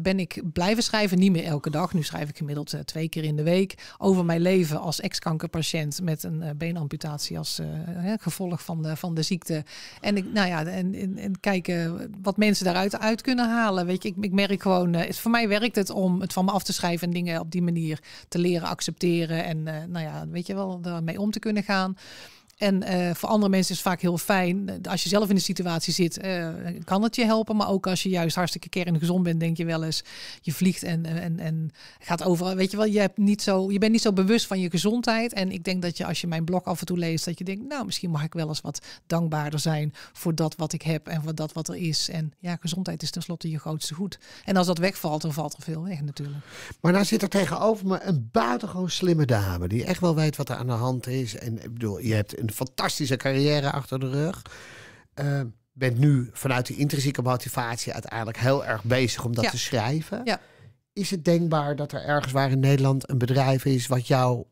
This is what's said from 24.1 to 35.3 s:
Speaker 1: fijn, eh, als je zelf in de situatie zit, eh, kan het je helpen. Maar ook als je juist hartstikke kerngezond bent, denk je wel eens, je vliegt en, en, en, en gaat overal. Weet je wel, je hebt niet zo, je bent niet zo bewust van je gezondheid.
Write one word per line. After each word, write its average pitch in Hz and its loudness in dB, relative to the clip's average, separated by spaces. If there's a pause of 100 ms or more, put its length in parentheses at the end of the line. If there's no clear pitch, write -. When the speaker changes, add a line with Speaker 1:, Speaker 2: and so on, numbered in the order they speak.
Speaker 1:
fijn, 185 0
eh, 180 -8
als - -2
je - -2
zelf 196 2
in 202 4
de 190 6
situatie 175 -2
zit, 170 0
eh, 180 -4 (360)
kan 190 2
het 226 0
je 240 4
helpen. 220 2
Maar 208 2
ook 190 0
als 185 0
je 196 -2
juist 170 0
hartstikke - -2
kerngezond 175 0
bent, 170 2
denk 165 0
je 170 -4
wel 165 -2
eens, 160 -4 (360)
je 165 -4
vliegt 180 0
en, 165 -2
en, 165 -4
en, 170 -2
en 160 -4 (280)
gaat - -2
overal. 180 2
Weet 190 2
je 202 -6
wel, 214 4
je 208 2
hebt 190 2
niet 208 4
zo, 190 2
je 202 2
bent 220 6
niet 226 6
zo 220 4
bewust 190 4
van 190 -2
je 180 0
gezondheid. 226 2